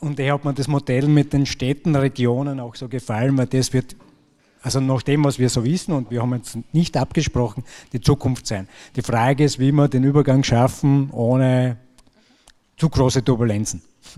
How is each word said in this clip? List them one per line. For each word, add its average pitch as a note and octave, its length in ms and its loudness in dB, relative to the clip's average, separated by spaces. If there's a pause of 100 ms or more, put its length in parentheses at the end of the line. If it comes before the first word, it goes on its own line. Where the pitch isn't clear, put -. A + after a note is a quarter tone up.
und D3 180 -6
daher C#3 140 -2
hat C#3+ 100 -4
mir C#3 100 -2
das C3 140 -4
Modell C#3 400 0
mit D3 240 4
den C#3+ 140 0
Städten, C#3+ 500 -2
Regionen C3+ 640 -2
auch A#2+ 160 -14
so B2 140 -12
gefallen, B2 480 -2
weil B2 100 0
das C3 240 -2
wird, - 240 -2 (680)
also C3+ 200 -2
nach C3 220 0
dem, D3 200 2
was C#3 160 0
wir B2+ 100 2
so A#2 140 -2
wissen, E3 300 -2
und A#2+ 180 -4
wir A#2+ 100 -4
haben B2 140 -2
jetzt A2+ 220 -10 (160)
nicht E3 240 0
abgesprochen, B2 680 -2 (300)
die A#2+ 80 -6
Zukunft B2+ 460 0
sein. G2 200 -6 (300)
Die A#2+ 40 -2
Frage B2+ 440 2
ist, C3 120 0
wie C3 140 2
wir D3 160 4
den C3 160 0
Übergang C#3 400 4
schaffen, C3+ 680 2
ohne B2+ 680 0 (1000)
zu D#3+ 140 0
große C3 340 2
Turbulenzen. G#2+ 580 -2 (360)